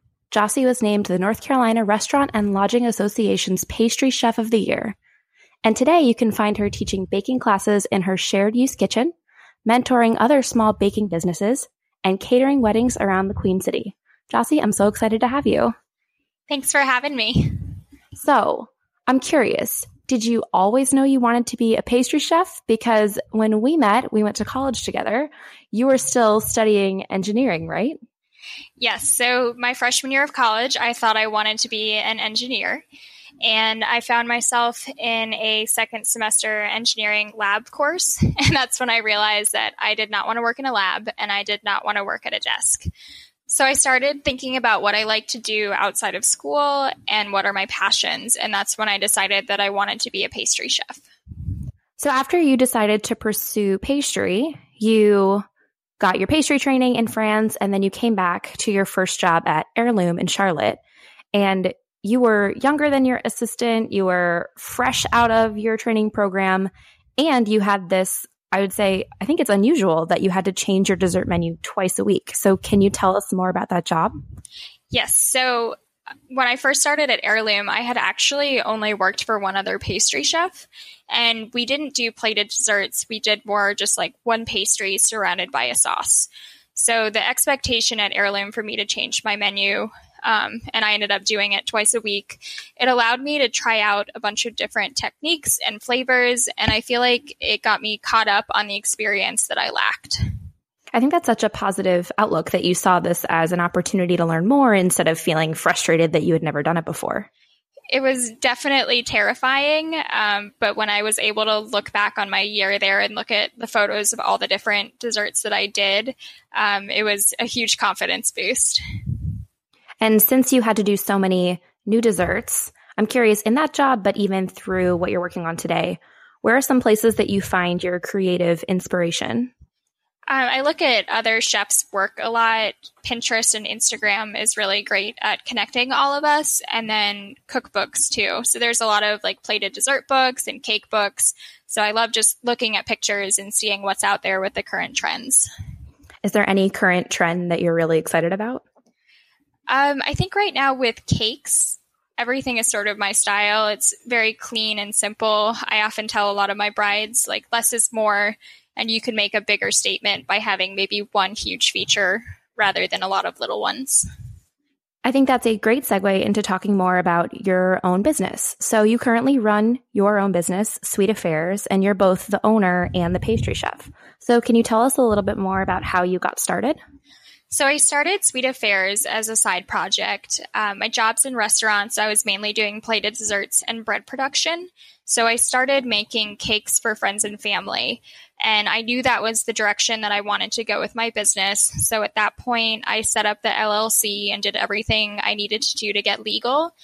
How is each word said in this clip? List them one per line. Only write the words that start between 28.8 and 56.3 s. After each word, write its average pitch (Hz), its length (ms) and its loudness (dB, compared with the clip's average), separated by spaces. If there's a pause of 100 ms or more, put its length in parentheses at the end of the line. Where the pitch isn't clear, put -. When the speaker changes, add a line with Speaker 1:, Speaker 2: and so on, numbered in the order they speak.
Speaker 2:
So 247 500 2
my 247 160 -2
freshman 247 380 -2
year 269 100 2
of 285 100 -2
college, 240 440 0
I 240 160 0
thought 220 240 0
I 220 100 2
wanted 214 340 -2
to - 80 -2
be 214 260 -4
an 214 260 -2
engineer. 220 640 -4 (580)
And 220 400 0
I 233 180 0
found 233 280 0
myself 240 580 -2
in 226 480 -4
a 220 320 -2
second 220 400 -4
semester 220 560 -2
engineering 208 720 -2
lab 214 360 -2
course. - 520 -2
<laughs> - 0 -
And - 320 2
that's 254 240 0
when 254 100 -2
I 233 100 2
realized 214 540 0
that 214 280 -2
I 214 160 -2
did 214 140 -4
not 208 160 -2
want 226 100 -2
to 233 60 -2
work 233 180 -2
in 269 40 -8
a 262 80 -2
lab 208 460 -2
and 208 140 -4
I 202 100 -2
did 202 220 -6
not 202 200 -2
want 208 140 -2
to 202 60 -4
work - 200 -8
at - 100 -4
a 107 40 -4
desk. - 460 -4 (600)
So - 180 0
I 269 80 2
started 277 520 0
thinking 262 320 -4
about 226 240 2
what 202 140 2
I 214 100 0
like 214 240 -2
to 240 120 -8
do 214 320 -2
outside 202 420 -2
of 202 100 -6
school 285 640 0 (200)
and 208 240 -2
what 196 140 0
are 202 60 0
my 196 140 -2
passions. 202 680 -2
And 214 180 -4
that's 202 240 -4
when 214 100 0
I 202 100 0
decided 196 500 0
that 202 120 -2
I 202 100 0
wanted 202 300 -4
to - 120 -6
be 190 120 -4
a - 60 -8
pastry - 380 -4
chef. - 320 -4 (960)
Speaker 1:
So - 140 -2
after 269 280 2
you 285 180 6
decided 214 480 2
to 226 120 -4
pursue 202 600 -2
pastry, 262 800 0 (200)
you 208 640 6 (560)
got 185 200 2
your 190 80 0
pastry 294 320 2